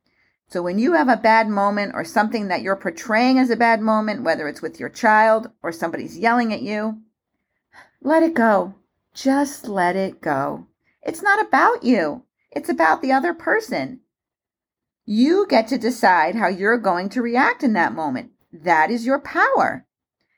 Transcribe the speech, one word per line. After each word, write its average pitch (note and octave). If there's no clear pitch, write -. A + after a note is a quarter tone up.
So F3+
when F3+
you D4+
have D4+
a B3
bad A3
moment G3+
or -
something G#3+
that F3+
you're G3
portraying A3
as B3+
a A#3
bad A3+
moment, G#3+
whether D#3
it's D3+
with D#3
your B2
child A3
or E3+
somebody's E3
yelling A3+
at -
you, G#3+
let D#4+
it E4
go. G3+
Just C#4
let F#3
it F#3+
go. C#3+
It's D#4+
not G#4
about G#4+
you. G3
It's -
about D#4+
the C4+
other C4+
person. C#4+
You D4
get A3+
to B3+
decide F#3
how G#3+
you're G3
going F#3+
to B3
react B3
in A#3+
that D#3+
moment. C3
That D#3+
is A#3
your C4+
power. F4